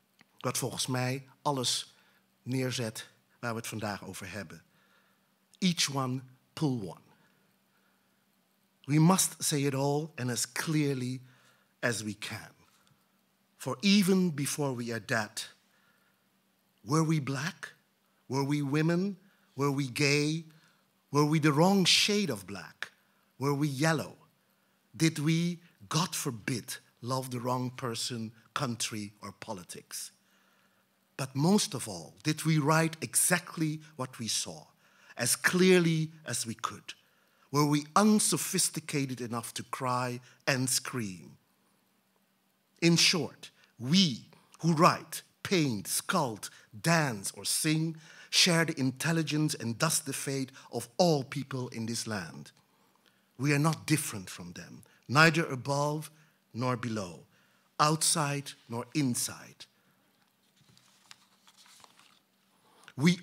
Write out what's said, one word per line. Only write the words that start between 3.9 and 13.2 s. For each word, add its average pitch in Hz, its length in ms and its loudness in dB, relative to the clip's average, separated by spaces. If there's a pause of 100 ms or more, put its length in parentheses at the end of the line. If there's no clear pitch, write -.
over 92 280 -14
hebben. 85 320 -12 (920)
Each 170 360 0
one, 131 280 -2 (320)
pull 131 280 0
one. 85 200 -12 (1800)
We 147 160 2
must 175 380 6
say 147 240 -2
it 139 140 0
all 143 400 -2
and 123 140 -4
as 113 220 -4
clearly 135 680 -2 (580)
as 113 220 -2
we 107 120 -6
can. 98 380 -12 (1080)